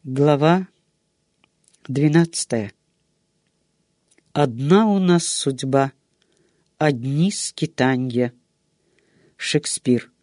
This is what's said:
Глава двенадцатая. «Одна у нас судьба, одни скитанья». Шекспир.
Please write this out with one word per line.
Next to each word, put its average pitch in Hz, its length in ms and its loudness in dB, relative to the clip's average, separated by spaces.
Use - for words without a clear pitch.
Глава 147 640 2
двенадцатая. 143 840 0
«Одна 147 560 2
у 202 100 2
нас 175 300 2
судьба, 135 640 -2
одни 147 560 0
скитанья». 127 960 -2
Шекспир. - 720 -2